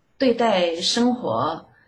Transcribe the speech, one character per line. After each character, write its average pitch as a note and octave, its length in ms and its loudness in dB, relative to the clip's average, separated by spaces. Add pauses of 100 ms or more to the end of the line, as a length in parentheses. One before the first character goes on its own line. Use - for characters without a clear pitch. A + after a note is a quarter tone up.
(160)
对 B3+ 160 2
待 F#3+ 440 0
生 A#3 400 0
活、 C#3+ 520 -4 (200)